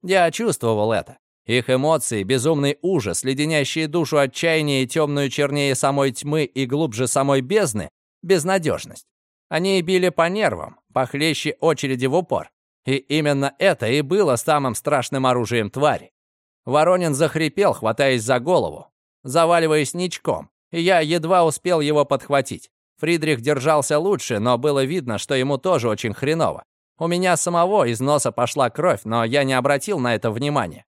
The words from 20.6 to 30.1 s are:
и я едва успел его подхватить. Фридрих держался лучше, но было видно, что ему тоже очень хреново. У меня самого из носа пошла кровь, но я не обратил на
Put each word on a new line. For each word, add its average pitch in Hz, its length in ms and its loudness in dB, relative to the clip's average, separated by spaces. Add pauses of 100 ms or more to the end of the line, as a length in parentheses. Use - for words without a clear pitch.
и 170 100 -6
я 175 200 4
едва 165 440 2
успел 165 360 0
его 147 240 2
подхватить. - 680 -2 (300)
Фридрих 151 400 0
держался 147 580 0
лучше, 175 400 -2
но 120 180 2
было 139 280 0
видно, 127 340 -4
что - 160 -4
ему 135 240 0
тоже 135 300 0
очень 107 260 -2
хреново. 143 480 -2 (340)
У 165 120 -4
меня 175 280 2
самого 175 520 2
из 113 100 -2
носа 135 320 0
пошла 120 400 0
кровь, 151 320 0
но 113 220 -2
я 131 180 0
не 135 120 0
обратил 139 440 0
на 123 160 0